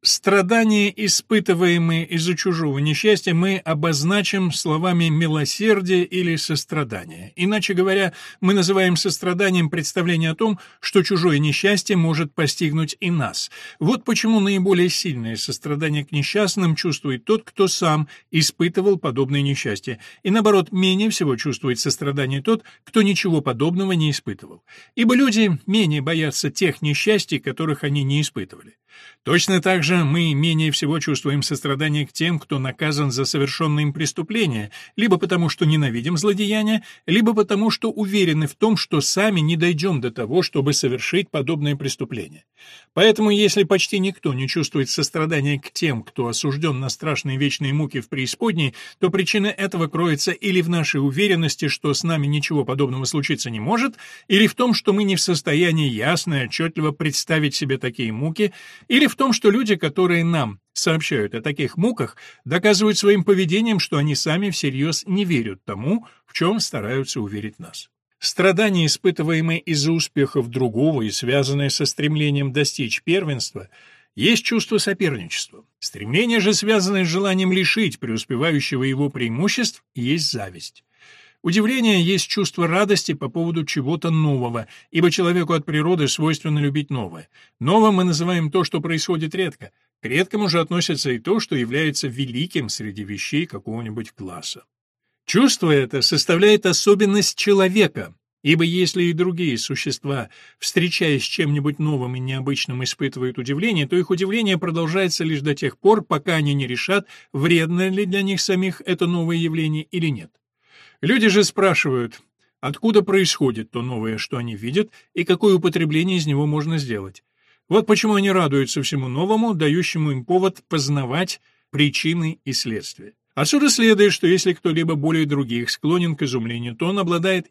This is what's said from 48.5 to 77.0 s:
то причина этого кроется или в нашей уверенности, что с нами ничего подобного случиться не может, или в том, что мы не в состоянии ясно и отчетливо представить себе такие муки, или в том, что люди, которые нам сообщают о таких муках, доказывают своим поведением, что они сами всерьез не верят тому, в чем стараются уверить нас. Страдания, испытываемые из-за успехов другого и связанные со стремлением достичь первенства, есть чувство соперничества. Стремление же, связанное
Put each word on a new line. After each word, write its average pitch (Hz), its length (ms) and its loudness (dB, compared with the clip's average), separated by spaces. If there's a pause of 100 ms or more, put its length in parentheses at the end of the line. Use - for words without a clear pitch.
то 185 100 2
причина 196 380 0
этого 190 400 -4
кроется 165 460 -2
или 185 280 -2
в 170 80 -2
нашей 165 300 -2
уверенности, 156 720 0
что 143 260 -2
с - 100 -4
нами 160 220 0
ничего 147 400 0
подобного 131 400 -2
случиться 139 420 -4
не 113 120 -6
может, 226 340 -2 (340)
или 202 180 6
в - 80 0
том, 240 200 2
что - 180 0
мы 208 120 2
не 196 120 0
в 156 60 0
состоянии 160 680 2
ясно 139 460 -2
и 131 100 -2
отчетливо 160 460 -2
представить 151 640 -2
себе 135 240 -2
такие 120 340 -4
муки, 160 400 -2 (360)
или 269 180 4
в - 100 0
том, 262 160 2
что 214 180 4
люди, 214 280 2
которые 170 460 0
нам 143 360 -2 (120)
сообщают 151 600 -2
о 113 60 -6
таких 143 360 -4
муках, 190 400 -2 (280)
доказывают 202 540 2
своим 202 260 4
поведением, 196 540 2
что - 180 -2
они 147 180 0
сами 180 360 -2
всерьез 147 560 -2
не 202 180 0
верят 117 400 -2
тому, 131 420 -4 (200)
в - 80 -20
чем - 260 0
стараются 131 600 -4
уверить 104 380 -8
нас. - 300 -18 (300)
Страдания, 185 680 2
испытываемые 165 720 0
из-за 156 320 0
успехов 139 560 0
другого 127 540 0
и 107 80 -2
связанные 139 600 0
со 143 160 -2
стремлением 147 640 -2
достичь 139 500 -2
первенства, 151 680 -4 (480)
есть 214 280 2
чувство 214 340 0
соперничества. 156 840 -4 (140)
Стремление 202 640 0
же, 202 120 4
связанное 202 520 2